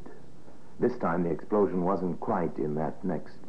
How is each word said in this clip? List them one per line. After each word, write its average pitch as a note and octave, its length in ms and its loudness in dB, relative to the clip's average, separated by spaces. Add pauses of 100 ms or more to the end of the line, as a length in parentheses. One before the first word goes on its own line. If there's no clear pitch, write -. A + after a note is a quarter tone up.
(800)
This A#2+ 180 4
time, F2 240 2
the E2+ 80 2
explosion F#2 540 2
wasn't F2+ 340 2
quite F2+ 380 0
in D2 200 0
that D2+ 280 -2
next E2 320 -2 (120)